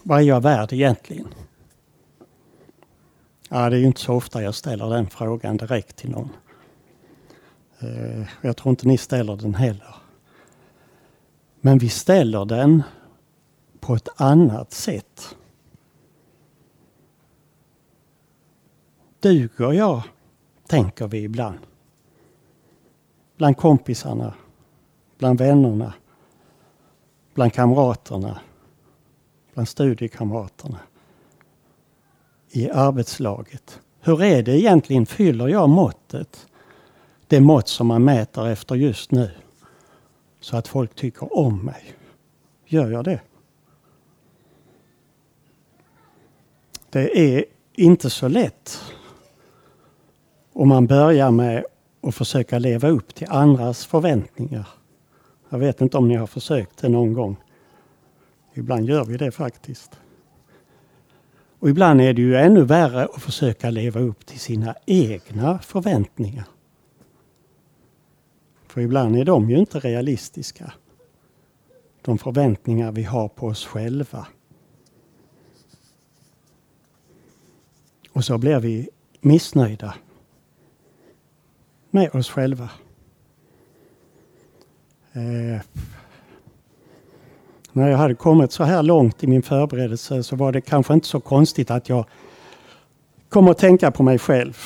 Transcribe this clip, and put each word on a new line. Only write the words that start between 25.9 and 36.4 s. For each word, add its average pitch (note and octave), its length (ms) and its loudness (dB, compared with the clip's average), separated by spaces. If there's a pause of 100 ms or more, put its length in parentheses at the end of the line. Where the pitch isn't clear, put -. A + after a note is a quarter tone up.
bland B2 200 2
kamraterna, A#2+ 840 -2 (1160)
bland A#2 120 -6
studiekamraterna, A2+ 1120 -6 (1700)
i A#2+ 200 -4
arbetslaget. C3 1120 -4 (220)
Hur E3 220 0
är D3+ 200 4
det B2+ 160 2
egentligen? D3 460 4
Fyller C3 420 0
jag E3 220 2
måttet? - 800 -2 (800)